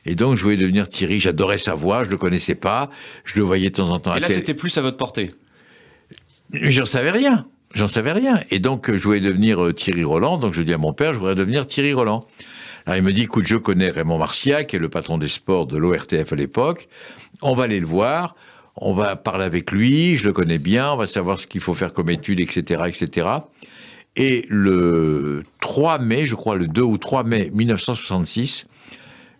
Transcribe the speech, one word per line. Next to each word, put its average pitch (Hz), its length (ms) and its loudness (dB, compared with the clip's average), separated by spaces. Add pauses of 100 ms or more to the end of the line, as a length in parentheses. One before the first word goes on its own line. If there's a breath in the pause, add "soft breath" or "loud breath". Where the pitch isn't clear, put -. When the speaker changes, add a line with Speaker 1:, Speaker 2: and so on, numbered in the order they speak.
Speaker 1:
Et 87 80 -2
donc, 120 220 2
je 92 80 -4
voulais 104 120 4
devenir 92 320 2
Thierry. 95 300 -2
J'adorais 95 400 0
sa 95 160 -2
voix, 95 300 0
je 95 60 -6
le 98 60 -2
connaissais 90 380 0
pas. 123 360 -2 (340 loud breath)
Je - 160 -2
le 104 40 4
voyais 95 260 2
de 92 40 -12
temps 92 160 0
en 87 80 0
temps 87 160 -2
Speaker 2:
Et - 40 0
Speaker 1:
à - 20 -2
Speaker 2:
là, - 80 -2
Speaker 1:
télé. 92 100 0
Speaker 2:
c'était - 160 -4
plus 170 240 -4
à 147 40 -2
votre 131 140 -2
portée. 107 380 -6 (1200 soft breath)
Speaker 1:
J'en 135 340 2
savais 135 240 0
rien. 233 360 2 (280)
J'en 107 140 0
savais 117 240 0
rien. 240 280 2 (120)
Et 98 80 2
donc, 127 280 0
je 98 140 2
voulais 104 180 4
devenir, 98 420 4
euh, 87 100 2
Thierry 87 320 -2
Roland. 92 340 2
Donc, 110 160 0
je 85 80 0
dis 82 100 0
à 85 60 0
mon 78 140 0
père, « 151 200 0
Je 123 60 -4
voudrais 95 160 0
devenir 113 320 0
Thierry 143 260 0
Roland. » 117 340 0 (600 loud breath)
Alors, 92 120 0
il 95 40 2
me 95 100 4
dit, « 104 100 2
Écoute, 110 240 0
je 110 100 2
connais 95 340 2
Raymond 80 280 -2
Marcia, 139 460 0
qui 147 120 -8
est - 20 0
le 80 120 -2
patron 82 280 -4
des 76 100 -4
sports 87 380 -2
de 73 100 -6
l'O 85 180 2
R 78 120 -4
T 78 160 0
F 76 100 -4
à 76 40 -4
l'époque. 120 520 -2 (540 loud breath)
On 139 120 2
va 123 100 2
aller 107 160 0
le 85 60 -2
voir. 123 500 0 (400 loud breath)
On 101 160 -2
va 98 240 0
parler 95 280 -4
avec 87 280 -4
lui. 143 460 4
Je 104 80 0
le 101 80 2
connais 82 240 2
bien. 113 340 0
On 143 60 -2
va 107 80 0
savoir 92 340 -2
ce - 60 -12
qu'il - 160 -8
faut 90 100 -2
faire 85 220 -2
comme 85 160 0
études, 87 300 -2
et 87 60 0
cetera, 87 440 -2
et - 20 -10
cetera. » 87 560 -4 (680 loud breath)
Et 127 340 2
le 82 920 2 (180)
trois 156 360 0
mai, 127 280 0
je 120 80 -2
crois, 107 220 -2
le 87 120 0
deux 82 140 2
ou 113 160 2
trois 131 260 -2
mai 110 300 0
mille 110 140 2
neuf 107 120 2
cent 127 140 -4
soixante-six, 104 720 -4 (720 loud breath)